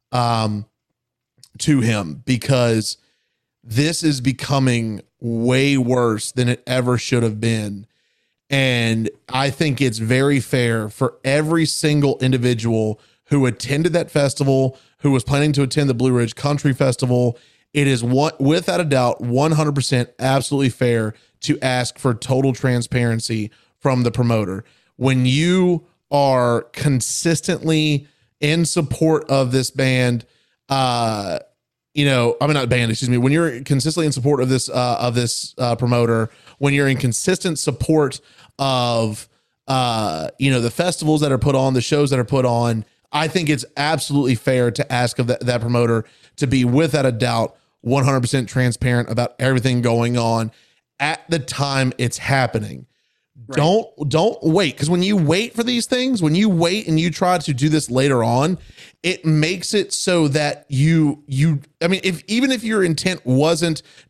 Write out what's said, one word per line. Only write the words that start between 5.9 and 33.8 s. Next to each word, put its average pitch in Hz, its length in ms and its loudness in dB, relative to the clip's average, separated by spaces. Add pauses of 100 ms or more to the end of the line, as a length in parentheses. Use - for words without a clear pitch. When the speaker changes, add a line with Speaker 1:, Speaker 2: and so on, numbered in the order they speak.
Speaker 1:
than 123 180 0
it 123 160 -4
ever 123 320 0
should 120 240 0
have 107 180 -2
been. 107 460 -4 (640)
And 120 600 0 (180)
I 135 220 -2
think 139 320 -2
it's 117 160 0
very 131 420 2
fair 113 480 -2
for - 280 -4 (100)
every 156 400 2
single 147 540 0
individual 117 800 0 (240)
who 143 200 2
attended 143 480 -2
that 170 160 -2
festival, 135 680 0 (220)
who 143 120 2
was 131 120 2
planning 143 300 0
to 143 100 2
attend 139 260 0
the 123 40 0
Blue 127 200 2
Ridge 120 220 0
Country 143 380 0
Festival. 123 640 0 (360)
It 143 140 2
is 123 160 2
one, 131 360 2
without 170 400 2
a 175 60 0
doubt, 127 340 2
one 131 320 0
hundred 151 240 0
percent 123 440 -2
absolutely 135 500 0
fair 117 440 0 (280)
to 151 180 -2
ask 127 400 -2
for 127 140 0
total 131 400 0
transparency 117 1000 -2 (280)
from 127 240 0
the 120 80 0
promoter. 110 520 -2 (320)
When 127 300 0
you 175 600 2 (240)
are 127 520 2 (100)
consistently 151 1400 -2 (320)
in 160 240 0
support 160 640 0
of 135 220 2
this 131 200 0
band, 127 540 0 (440)
uh, 113 680 -2 (540)
you 143 120 0
know, 120 340 2
I 143 80 0
mean, 151 60 2
not 131 160 0
band, 120 220 2
excuse 123 180 -4
me, 123 80 2
when 131 160 2
you're 151 300 0
consistently 156 420 0